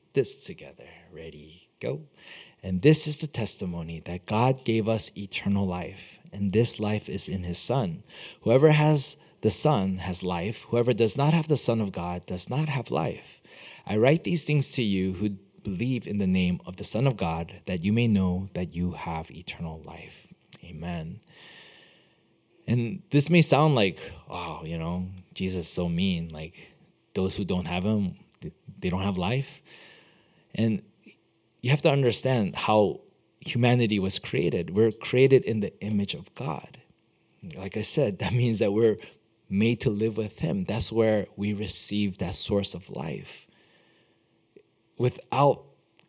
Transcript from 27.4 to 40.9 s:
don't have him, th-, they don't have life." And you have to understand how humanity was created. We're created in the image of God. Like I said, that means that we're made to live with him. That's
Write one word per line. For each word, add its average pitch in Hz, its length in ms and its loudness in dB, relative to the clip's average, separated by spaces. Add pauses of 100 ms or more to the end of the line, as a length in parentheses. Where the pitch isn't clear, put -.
don't 90 220 -2
have 87 180 -4
him, 104 320 0 (240)
th-, 80 140 -14 (260)
they 95 80 -2
don't 90 140 -2
have 95 160 -2
life." 117 440 -4 (920)
And 110 280 0 (800)
you 123 80 0
have 147 120 2
to 165 80 6
understand 127 680 2
how 107 440 4 (400)
humanity 120 580 2
was 95 200 -2
created. 87 520 -2
We're 107 220 4
created 131 520 4
in 110 160 -2
the 98 200 -4
image 101 340 -2
of - 200 -16
God. - 440 -10 (800)
Like 95 200 -10
I 107 60 -4
said, 110 360 0
that 92 140 -2
means 120 280 2
that 104 120 2
we're 107 260 4 (500)
made 110 320 2
to 120 100 0
live 107 260 -2
with 107 240 -6
him. 180 240 -2
That's 110 280 -4